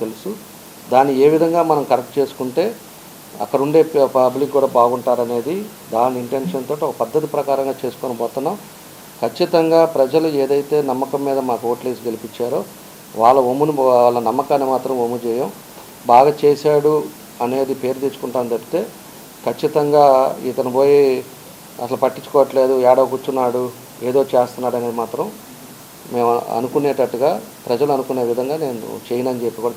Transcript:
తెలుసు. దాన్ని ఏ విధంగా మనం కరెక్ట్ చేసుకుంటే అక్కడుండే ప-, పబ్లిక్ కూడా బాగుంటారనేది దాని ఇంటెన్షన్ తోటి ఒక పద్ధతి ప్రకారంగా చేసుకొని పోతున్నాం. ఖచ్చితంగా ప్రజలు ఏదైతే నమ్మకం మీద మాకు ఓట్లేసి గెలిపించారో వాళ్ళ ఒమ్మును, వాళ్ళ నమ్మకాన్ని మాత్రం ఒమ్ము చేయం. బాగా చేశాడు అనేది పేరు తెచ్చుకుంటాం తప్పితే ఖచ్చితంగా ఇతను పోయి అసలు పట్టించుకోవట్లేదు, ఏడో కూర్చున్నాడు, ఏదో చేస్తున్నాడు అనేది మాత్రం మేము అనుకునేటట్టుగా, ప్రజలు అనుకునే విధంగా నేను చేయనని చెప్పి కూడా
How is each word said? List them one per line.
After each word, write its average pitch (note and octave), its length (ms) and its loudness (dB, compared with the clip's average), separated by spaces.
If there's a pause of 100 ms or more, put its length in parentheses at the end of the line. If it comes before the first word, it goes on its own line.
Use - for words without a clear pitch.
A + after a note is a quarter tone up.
తెలుసు. A2 260 -10 (640)
దాన్ని C3+ 200 4 (100)
ఏ D3 100 8
విధంగా E3 280 2 (100)
మనం D3 200 2
కరెక్ట్ B2 280 0
చేసుకుంటే C3+ 460 -2 (800)
అక్కడుండే C#3+ 360 2 (100)
ప-, C#3 160 2 (100)
పబ్లిక్ B2+ 400 0
కూడా C3 120 4 (100)
బాగుంటారనేది A#2+ 800 0 (380)
దాని B2+ 280 0
ఇంటెన్షన్ C3+ 460 -6
తోటి D3+ 200 -4
ఒక A#2+ 140 -8
పద్ధతి D3 320 -2
ప్రకారంగా C3+ 480 -2
చేసుకొని B2 400 -8
పోతున్నాం. D3+ 340 -6 (640)
ఖచ్చితంగా E3 600 2 (140)
ప్రజలు D3+ 320 2 (160)
ఏదైతే C#3+ 340 0 (140)
నమ్మకం C3+ 360 -2
మీద C3+ 120 0 (100)
మాకు A#2 220 -4
ఓట్లేసి A#2+ 360 -6
గెలిపించారో A#2+ 520 -6 (640)
వాళ్ళ B2+ 180 8 (120)
ఒమ్మును, D3+ 300 0
వాళ్ళ A#2+ 380 4 (100)
నమ్మకాన్ని C3+ 440 0
మాత్రం C3 300 -2
ఒమ్ము A#2+ 240 -4
చేయం. B2+ 240 -2 (600)
బాగా C3 200 8 (120)
చేశాడు D3 500 4 (500)
అనేది C3 300 -2 (100)
పేరు C3 200 -4
తెచ్చుకుంటాం B2+ 480 -4
తప్పితే D#3+ 300 -4 (640)
ఖచ్చితంగా D3 580 2 (460)
ఇతను B2+ 280 -4
పోయి C#3+ 220 6 (840)
అసలు B2 200 -6
పట్టించుకోవట్లేదు, C3+ 680 2 (160)
ఏడో C3 220 6
కూర్చున్నాడు, B2+ 520 -2 (460)
ఏదో C3+ 120 2 (120)
చేస్తున్నాడు B2 460 0
అనేది A#2+ 220 -4
మాత్రం A#2+ 240 -6 (880)
మేము A#2+ 180 0 (260)
అనుకునేటట్టుగా, C3 760 0 (360)
ప్రజలు B2+ 280 0
అనుకునే B2+ 360 -4
విధంగా B2+ 320 -2
నేను A#2+ 240 -8 (200)
చేయనని B2 380 -4
చెప్పి A2 200 -6
కూడా A#2+ 120 -4